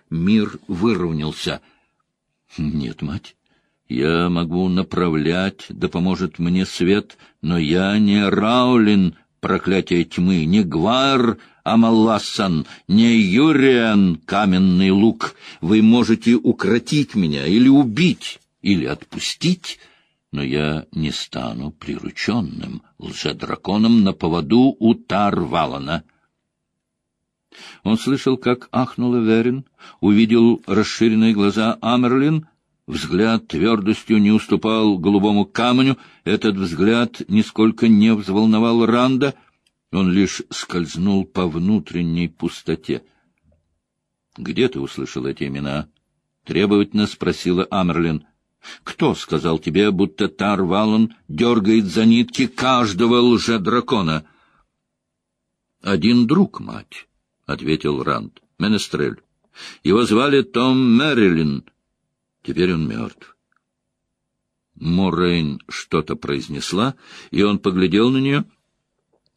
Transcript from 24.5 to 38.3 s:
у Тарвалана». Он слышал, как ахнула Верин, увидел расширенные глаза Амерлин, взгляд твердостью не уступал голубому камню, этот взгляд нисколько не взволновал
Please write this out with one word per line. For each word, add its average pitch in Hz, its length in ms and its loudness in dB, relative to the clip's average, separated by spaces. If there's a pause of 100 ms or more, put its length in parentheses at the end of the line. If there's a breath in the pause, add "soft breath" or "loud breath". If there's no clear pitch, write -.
у 113 160 4
Тарвалана». 78 1080 -2 (1800 loud breath)
Он 110 140 0
слышал, 131 400 -2
как 123 340 -2
ахнула 123 460 -2
Верин, 113 480 0 (340 loud breath)
увидел 113 640 4
расширенные 110 680 2
глаза 104 480 0
Амерлин, 131 640 0 (380)
взгляд 107 600 -2
твердостью 107 760 0
не 104 100 4
уступал 107 640 0
голубому 101 480 2
камню, 123 540 0 (260 loud breath)
этот 101 320 0
взгляд 98 720 0
нисколько 110 600 0
не 110 260 6
взволновал 110 720 2